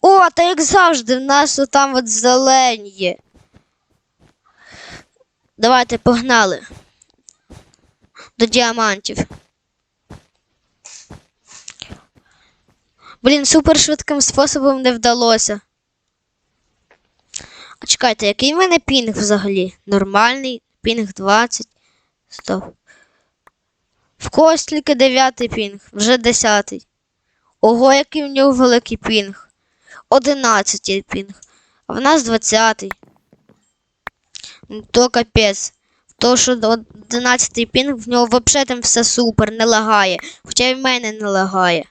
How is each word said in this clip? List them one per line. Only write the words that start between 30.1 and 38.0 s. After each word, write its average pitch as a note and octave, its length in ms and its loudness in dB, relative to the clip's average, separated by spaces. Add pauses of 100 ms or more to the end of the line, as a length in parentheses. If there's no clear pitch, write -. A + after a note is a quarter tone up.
пінг, G3 320 -10 (520)
а - 60 -10
в G#3 80 -6
нас C#4+ 220 2
двадцятий. A3 720 -2 (1800)
Ну, G#3+ 220 -14
то B3 180 2
капець. A3+ 640 -2 (440)
То, B3 180 2
що A#3+ 160 0
одинадцятий A#3 1120 -4
пінг, C4+ 280 -2
в A3 140 -14